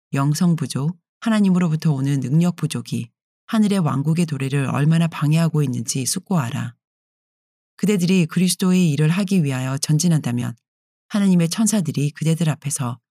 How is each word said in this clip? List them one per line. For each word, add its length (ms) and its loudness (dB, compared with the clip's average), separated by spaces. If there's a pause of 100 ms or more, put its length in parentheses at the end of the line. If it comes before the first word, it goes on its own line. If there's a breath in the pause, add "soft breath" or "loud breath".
(140)
영성 420 2
부족, 420 -4 (240)
하나님으로부터 720 2
오는 280 -2
능력 360 0
부족이 540 -6 (380)
하늘의 320 2
왕국의 480 0
도래를 400 -2
얼마나 400 2
방해하고 540 0
있는지 440 -4
숙고하라. 720 -4 (1000)
그대들이 520 2
그리스도의 640 2
일을 180 2
하기 340 0
위하여 340 -4
전진한다면 800 0 (540)
하나님의 400 2
천사들이 640 0
그대들 360 -2
앞에서 520 -4 (120)